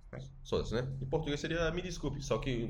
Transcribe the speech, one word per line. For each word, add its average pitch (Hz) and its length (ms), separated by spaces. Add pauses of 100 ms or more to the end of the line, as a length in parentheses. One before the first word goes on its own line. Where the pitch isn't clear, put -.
(440)
Só - 160
isso, - 140
né? 123 80 (180)
Em - 60
português 147 340
seria 165 300
"me 175 120
desculpe", 160 400
só - 160
que 117 320